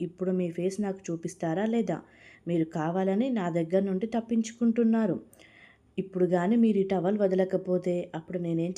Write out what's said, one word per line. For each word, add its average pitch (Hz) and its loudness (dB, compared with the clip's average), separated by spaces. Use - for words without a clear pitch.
ఇప్పుడు 180 -4
మీ 180 0
ఫేస్ 185 -2
నాకు 190 -2
చూపిస్తారా 165 -4
లేదా? 220 0
మీరు 170 2
కావాలని 190 0
నా 196 -2
దగ్గర 170 0
నుండి 196 -2
తప్పించుకుంటున్నారు. 226 0
ఇప్పుడు 185 0
గాని 180 2
మీరు 220 4
ఈ 196 4
టవల్ 190 0
వదలకపోతే 180 0
అప్పుడు 170 -8
నేనేం 170 -2